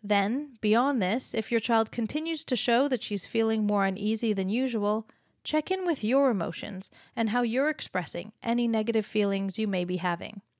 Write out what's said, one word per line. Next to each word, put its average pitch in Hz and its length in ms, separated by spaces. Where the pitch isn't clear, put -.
Then, 214 580
beyond 240 400
this, 196 320
if 220 160
your 226 100
child 226 320
continues 311 520
to - 120
show 247 340
that 247 120
she's 202 240
feeling 220 400
more 202 200
uneasy 214 480
than 190 160
usual, 220 580
check 302 260
in 370 160
with 339 180
your 262 280
emotions 185 580
and 226 140
how 240 140
you're 247 260
expressing - 640
any 240 260
negative 220 380
feelings 196 540
you 220 80
may 185 180
be 180 120
having. 175 440